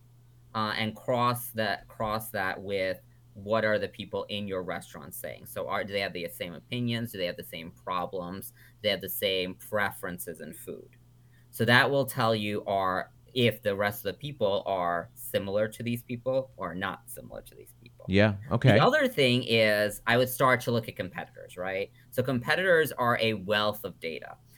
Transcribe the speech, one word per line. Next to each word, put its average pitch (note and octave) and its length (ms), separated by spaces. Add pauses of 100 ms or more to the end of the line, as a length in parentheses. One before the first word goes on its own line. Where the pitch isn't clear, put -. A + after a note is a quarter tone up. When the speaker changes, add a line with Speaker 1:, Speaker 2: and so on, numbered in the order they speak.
(540)
Speaker 1:
uh, G#2+ 220
and G#2+ 180
cross A#2+ 560
that, G#2+ 380
cross A2 420
that F#2+ 300
with C3+ 400 (320)
what G#2+ 320
are G#2+ 140
the G2 100
people G2 400
in G#2 180
your F#2 160
restaurant F2 520
saying? B1+ 320
So - 200
are, G#2 160
do G2+ 120
they G2 60
have F#2+ 120
the E2+ 160
same F2 240
opinions? A#2 600
Do G2+ 60
they F2+ 80
have F2 120
the F2 60
same E2 260
problems? F2+ 800
Do - 40 (280)
they G#2 80
have F#2+ 100
the F#2+ 80
same F#2 460
preferences F2+ 880
in D#2 100
food? - 380 (640)
So - 120
that B2 260
will C#3 140
tell A#2 300
you G#2 320
are, F#2+ 460 (200)
if A#2+ 300
the G2+ 140
rest G2+ 280
of F#2+ 80
the - 60
people G#2+ 480
are F2 480
similar G2+ 540
to A2+ 160
these A#2+ 180
people C3 540
or F2 180
not F#2+ 320
similar - 360
to - 120
these - 260
people. - 280
Speaker 2:
Yeah, G2+ 260 (160)
okay. B2 220
Speaker 1:
The A#2+ 120
other C#4 220
thing B2+ 380
is G#2+ 640
I A#2 80
would B2+ 120
start B2+ 340
to B2 100
look A#2 160
at - 80
competitors, - 600
right? F#2+ 360 (180)
So - 140
competitors D#3 680
are A#2+ 300
a A2 140
wealth G#2 500
of F2+ 160
data. - 360 (220)